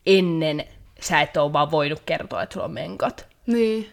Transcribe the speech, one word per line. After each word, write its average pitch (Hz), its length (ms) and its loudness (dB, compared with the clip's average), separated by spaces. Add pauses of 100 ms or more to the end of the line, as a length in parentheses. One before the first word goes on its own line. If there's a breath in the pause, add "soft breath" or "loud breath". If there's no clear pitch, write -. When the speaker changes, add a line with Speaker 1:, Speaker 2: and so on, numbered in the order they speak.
Speaker 1:
ennen 165 580 2 (360)
sä 165 200 2
et - 160 0
oo 147 160 2
vaan 147 180 0
voinut 151 360 0
kertoa, - 360 -6
että - 100 -10
sulla 98 140 -8
on 82 60 -10
menkat. 185 540 -6 (200)
Speaker 2:
Niin. 220 460 0